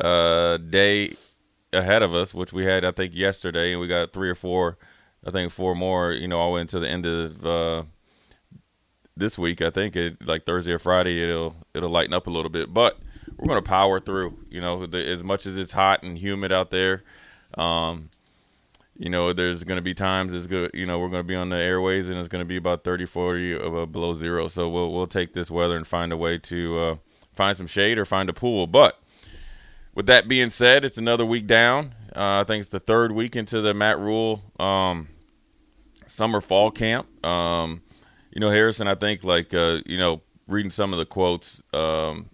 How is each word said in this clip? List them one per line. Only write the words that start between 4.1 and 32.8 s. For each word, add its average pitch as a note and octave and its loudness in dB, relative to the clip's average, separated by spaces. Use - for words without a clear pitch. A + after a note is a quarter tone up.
three F#2 -2
or F2+ -4
four, F2+ -2
I - -8
think F2+ -4
four F#2 -2
more, F2+ 0
you D2 -6
know, F2 -2
all F2 0
the - -2
way F2 -2
until E2+ -6
the E2 -4
end F2 -4
of, E2 -4
uh, E2 -2
this G2+ -2
week. E2+ -2
I E2 2
think F#2+ -2
it, E2+ -4
like, D#2+ -2
Thursday F2 -2
or E2+ -2
Friday, F2+ 2
it'll, E2 -4
it'll E2+ -4
lighten E2+ 0
up F2+ -2
a F#2 -6
little D#2+ -4
bit, D#2+ -6
but A2+ 4
we're - -4
gonna A#2+ 0
power F#2+ 2
through, F#2 -6
you F2 -10
know, F2 -4
the, E2+ -6
as F2 -6
much G2 -4
as F#2+ -8
it's F#2 -8
hot G2 4
and F2 -10
humid G2 -4
out F#2 0
there. F#2+ 0
Um, E2 -4
you - -8
know, F2+ 0
there's F2 -2
gonna F#2 -4
be F2+ -6
times F#2+ -2
it's F2 -8
go-, F2+ -4
you F#2 -6
know, F2+ -2
we're F2+ -2
gonna F2+ -4
be F2+ -6
on F2+ -4
the F2+ -2
airways F#2 0
and F2+ -6
it's F2 -8
gonna F2+ -6
be F2+ -6
about F2 -2
thirty, F2+ -2
forty F2 -4
of, E2 -6
uh, E2 -4
below E2+ -4
zero. E2+ -4
So E2+ -4
we'll, E2+ -2
we'll F2+ -2
take F2 -4
this F2 -6
weather F2 0
and D#2+ -6
find E2+ -2
a E2 -4
way E2+ 0
to, E2+ -6
uh, E2 -2
find G2 0
some F2+ -12
shade G2+ 2
or G#2 0
find F#2+ 0
a F2 -4
pool. A2 0
But A#2 8
with G2+ -2
that A2+ 8
being B2+ 2
said, C3 6
it's B2 -6
another A#2 2
week A2+ -2
down. A#2+ 4
Uh, G2 2
I G2+ 2
think G#2+ -2
it's G2+ -10
the G2 -6
third A2+ 2